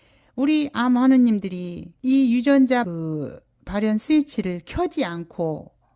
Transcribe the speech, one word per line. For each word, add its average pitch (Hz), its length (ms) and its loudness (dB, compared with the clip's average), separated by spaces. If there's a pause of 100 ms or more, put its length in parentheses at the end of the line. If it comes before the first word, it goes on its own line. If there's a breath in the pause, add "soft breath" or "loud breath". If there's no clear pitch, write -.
(360 soft breath)
우리 285 380 0
암 247 240 0
환우님들이 190 1040 0
이 262 340 2
유전자 254 500 4
그 160 540 -6 (260)
발현 214 320 -2
스위치를 214 680 -2
켜지 330 380 -4
않고 170 680 -8 (240)